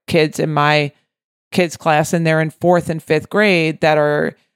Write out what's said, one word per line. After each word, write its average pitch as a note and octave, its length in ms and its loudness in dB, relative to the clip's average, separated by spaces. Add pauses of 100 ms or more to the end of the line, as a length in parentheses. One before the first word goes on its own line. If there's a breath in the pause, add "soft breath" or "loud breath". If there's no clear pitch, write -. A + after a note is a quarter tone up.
kids D#3 320 0
in D#3 140 -2
my D3 400 0 (580)
kids' F3 260 -2
class, D#3 360 0
and E3+ 140 0
they're D#3+ 140 2
in D#3 100 -2
fourth E3+ 380 0
and D#3+ 140 -6
fifth D3+ 260 -2
grade, F3 520 0
that D#3 180 2
are D3+ 360 -2 (220)